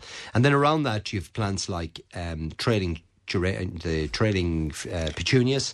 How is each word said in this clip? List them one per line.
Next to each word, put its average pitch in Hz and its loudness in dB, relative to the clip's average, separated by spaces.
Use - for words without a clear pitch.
And 113 6
then 143 6
around 147 4
that, 113 -2
you've 95 -6
plants 98 -2
like, 85 -4
um, 82 -6
trailing 95 0
gera-, 92 0
the 82 -2
trailing, 85 2
uh, 82 -2
petunias, 131 2